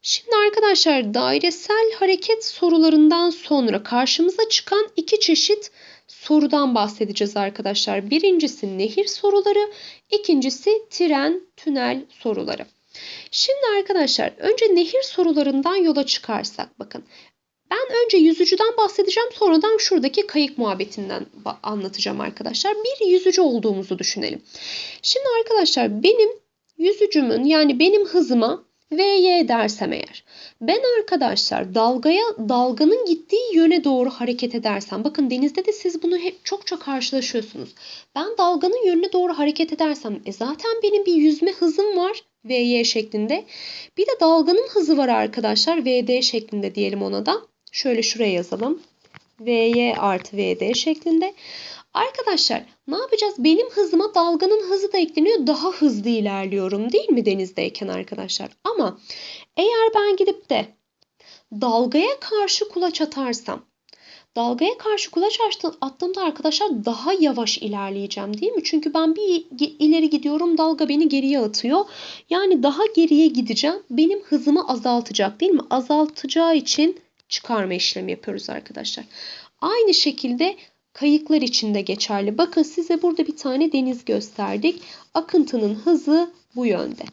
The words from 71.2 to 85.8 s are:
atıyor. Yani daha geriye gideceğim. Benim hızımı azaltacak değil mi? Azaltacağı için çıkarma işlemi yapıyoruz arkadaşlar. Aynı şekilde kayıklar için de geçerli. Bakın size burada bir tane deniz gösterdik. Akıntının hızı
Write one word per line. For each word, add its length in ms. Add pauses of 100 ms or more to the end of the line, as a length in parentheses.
atıyor. 460 (440)
Yani 340
daha 220 (100)
geriye 320
gideceğim. 640
Benim 320
hızımı 460
azaltacak 720
değil 120
mi? 180
Azaltacağı 840
için 440 (300)
çıkarma 440
işlemi 380
yapıyoruz 380
arkadaşlar. 560 (560)
Aynı 320
şekilde 640 (360)
kayıklar 480
için 320
de 80
geçerli. 560
Bakın 260
size 380
burada 260
bir 100
tane 340
deniz 340
gösterdik. 760 (320)
Akıntının 640
hızı 560 (240)